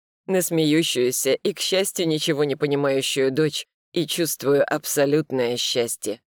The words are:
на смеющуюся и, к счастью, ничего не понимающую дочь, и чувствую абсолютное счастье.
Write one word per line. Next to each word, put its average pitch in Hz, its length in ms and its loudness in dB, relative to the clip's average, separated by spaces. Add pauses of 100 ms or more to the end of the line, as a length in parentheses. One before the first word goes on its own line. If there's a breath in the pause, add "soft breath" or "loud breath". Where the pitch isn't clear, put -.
(260)
на 190 160 0
смеющуюся 151 920 0
и, 190 200 -2
к - 60 -12
счастью, 190 480 -2
ничего 156 360 0
не 139 120 0
понимающую 139 760 0
дочь, 147 360 -2 (240)
и 170 140 -2
чувствую 143 680 0
абсолютное 139 840 0
счастье. 117 640 -2 (160)